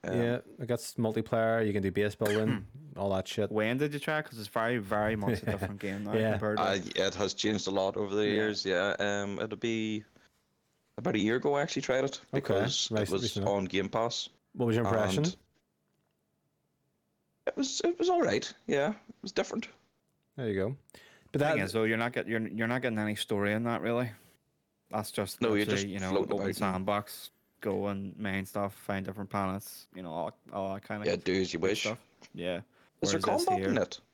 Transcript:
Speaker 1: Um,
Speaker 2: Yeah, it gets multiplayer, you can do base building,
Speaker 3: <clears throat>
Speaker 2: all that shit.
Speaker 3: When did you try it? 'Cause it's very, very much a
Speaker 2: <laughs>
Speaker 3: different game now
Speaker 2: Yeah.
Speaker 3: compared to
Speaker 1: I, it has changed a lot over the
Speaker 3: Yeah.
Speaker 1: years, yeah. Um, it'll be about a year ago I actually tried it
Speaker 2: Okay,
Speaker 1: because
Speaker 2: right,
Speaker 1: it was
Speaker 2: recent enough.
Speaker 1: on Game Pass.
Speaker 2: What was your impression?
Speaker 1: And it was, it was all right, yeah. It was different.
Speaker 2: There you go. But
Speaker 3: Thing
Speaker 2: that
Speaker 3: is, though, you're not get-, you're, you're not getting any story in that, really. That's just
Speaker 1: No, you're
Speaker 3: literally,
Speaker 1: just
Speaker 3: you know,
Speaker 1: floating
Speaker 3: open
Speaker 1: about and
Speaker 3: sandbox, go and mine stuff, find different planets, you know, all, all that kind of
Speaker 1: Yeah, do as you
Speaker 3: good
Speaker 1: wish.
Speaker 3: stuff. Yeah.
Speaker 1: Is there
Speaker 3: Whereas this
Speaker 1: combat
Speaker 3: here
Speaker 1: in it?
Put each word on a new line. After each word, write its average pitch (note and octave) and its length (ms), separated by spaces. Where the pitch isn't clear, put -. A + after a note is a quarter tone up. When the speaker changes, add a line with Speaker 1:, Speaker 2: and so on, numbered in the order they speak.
Speaker 1:
Um, A#2+ 160
Speaker 2:
Yeah, A#2+ 180
it B2+ 100
gets - 260
multiplayer, A2+ 720
you G#2 60
can G2+ 80
do F#2+ 120
base G2+ 240
building, G#2+ 500
Speaker 3:
<clears throat> D#3 160
Speaker 2:
all G2 180
that F#2+ 140
shit. G#2 240
Speaker 3:
When A2 260
did D3 160
you C#3+ 60
try D#3 180
it? D3+ 60
'Cause B2 140
it's G#2 100
very, A#2 300
very G#2+ 380
much G#2 260
a - 40
Speaker 2:
<laughs> G#2+ 60
Speaker 3:
different G2 280
game G2+ 240
now G2+ 100
Speaker 2:
Yeah. A2 180
Speaker 3:
compared G#2+ 260
to - 60
Speaker 1:
I, G2 180
it F#2+ 180
has F#2+ 180
changed G#2+ 360
a - 20
lot G2 260
over G2 200
the G#2 100
Speaker 3:
Yeah. G2+ 60
Speaker 1:
years, G#2+ 340
yeah. F#2+ 320
Um, G2+ 400
it'll G#2+ 180
be A2 460
about C3 160
a A2 60
year G#2+ 160
ago C#3+ 180
I C#3+ 80
actually D3 200
tried C3 220
it C3+ 160
Speaker 2:
Okay, - 200
Speaker 1:
because A2+ 500
Speaker 2:
right, G#2+ 140
Speaker 1:
it - 60
was F#2+ 120
Speaker 2:
recent G#2 220
enough. G2+ 120
Speaker 1:
on G2 100
Game F#2+ 220
Pass. A#2 400
Speaker 2:
What B2 120
was A2+ 100
your A#2 80
impression? G#2 400
Speaker 1:
And F3+ 120
it - 100
was, - 280
it F4 140
was E4+ 100
all F4 140
right, - 300
yeah. C#3+ 240
It G#3+ 60
was G3 100
different. - 360
Speaker 2:
There B2+ 120
you G2+ 60
go. G2+ 220
But C#3+ 80
Speaker 3:
Thing D3 180
Speaker 2:
that G2 60
Speaker 3:
is, F#2 80
though, A2+ 120
you're A2+ 140
not A#2+ 140
get-, - 160
you're, A2 180
you're A2 220
not B2+ 140
getting A2+ 160
any G#2+ 180
story G2+ 360
in A2+ 120
that, A#2 160
really. A#2 300
That's G#2+ 200
just - 300
Speaker 1:
No, A#2+ 140
you're G2+ 120
Speaker 3:
literally, G#2 160
Speaker 1:
just G2+ 60
Speaker 3:
you G2 100
know, F#2+ 120
Speaker 1:
floating F#2+ 220
Speaker 3:
open G#2 40
Speaker 1:
about G2 100
and F#2+ 100
Speaker 3:
sandbox, G2+ 720
go G2 280
and G2 300
mine G2 280
stuff, G2+ 280
find G2 300
different F#2+ 260
planets, G2 640
you F#2 80
know, F2 100
all, E2 200
all F#2+ 220
that G2+ 120
kind G#2 160
of G#2 60
Speaker 1:
Yeah, G2 80
do F#2 240
as F2+ 120
you F2 60
Speaker 3:
good F#2+ 120
Speaker 1:
wish. G#2+ 100
Speaker 3:
stuff. A2 180
Yeah. F2 260
Speaker 1:
Is F#3+ 100
there E3 100
Speaker 3:
Whereas F#2+ 40
this F4 220
Speaker 1:
combat F#4 120
Speaker 3:
here - 120
Speaker 1:
in - 80
it? - 220